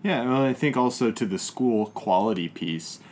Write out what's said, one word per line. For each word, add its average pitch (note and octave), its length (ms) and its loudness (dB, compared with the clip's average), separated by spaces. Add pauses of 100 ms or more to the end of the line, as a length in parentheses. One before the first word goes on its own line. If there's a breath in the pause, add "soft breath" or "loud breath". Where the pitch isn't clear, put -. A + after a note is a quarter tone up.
Yeah, C3+ 260 0
well, C3+ 160 4
I C3 80 2
think C#3 240 0
also B2 340 2
to A2+ 160 -2
the F#2 120 -2
school A2 480 0
quality F#2+ 640 0
piece, - 520 -8 (120 loud breath)